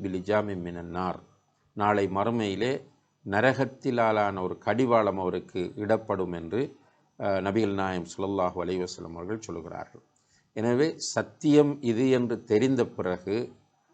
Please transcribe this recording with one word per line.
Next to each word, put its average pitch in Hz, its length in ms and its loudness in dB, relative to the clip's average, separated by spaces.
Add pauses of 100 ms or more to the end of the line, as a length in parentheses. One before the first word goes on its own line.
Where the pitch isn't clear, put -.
பிலிஜாமி 98 600 0
மினன் 87 280 -10
நார், 87 300 -4 (540)
நாளை 104 340 2
மறுமையிலே 107 720 0 (440)
நரகத்திலாலான 110 1160 2
ஒரு 90 160 -4
கடிவாளம் 110 640 2
அவருக்கு 90 560 -4
இடப்படும் 104 560 -2
என்று, 87 440 -4 (440)
ஆ, 110 80 -2
நபிகள் 98 460 2
நாயம் 95 320 -2 (120)
ஸல்லல்லாஹு 95 400 -2
அலைஹி 90 260 -2
வஸல்லம் 87 300 -10
அவர்கள் 95 340 -8
சொல்லுகிறார்கள். 85 560 -12 (500)
எனவே, 123 420 0
சத்தியம் 147 840 2
இது 120 280 2
என்று 120 340 0
தெரிந்த 120 420 2
பிறகு 95 680 -4 (400)